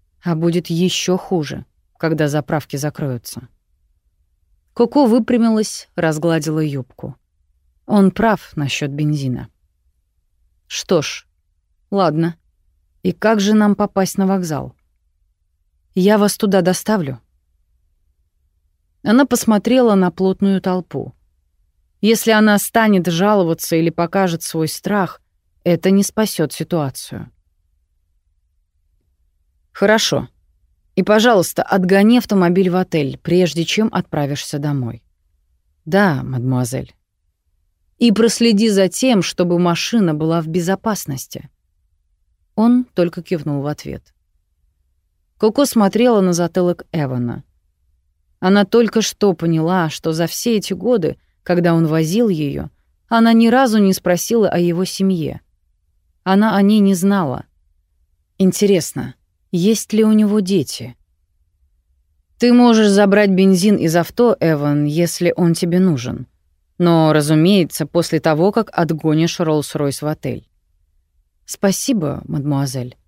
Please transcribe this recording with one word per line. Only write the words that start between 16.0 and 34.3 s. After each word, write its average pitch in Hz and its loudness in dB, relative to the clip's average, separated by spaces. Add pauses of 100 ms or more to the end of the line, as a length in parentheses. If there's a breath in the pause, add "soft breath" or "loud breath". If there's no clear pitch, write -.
вас 202 0
туда 196 0
доставлю». 175 -2 (1800)
Она 240 2
посмотрела 226 2
на 185 2
плотную 190 0
толпу. 180 -6 (880)
Если 220 2
она 214 4
станет 208 0
жаловаться 175 0
или 165 2
покажет 170 -2
свой 160 -4
страх, 190 -4 (420)
это 175 0
не 196 4
спасет 190 -4
ситуацию. 139 -8 (2500)
«Хорошо. 202 0 (680)
И, 190 0
пожалуйста, 214 2
отгони 196 2
автомобиль 185 2
в 175 0
отель, 147 -2
прежде 170 0
чем 214 -2
отправишься 147 -6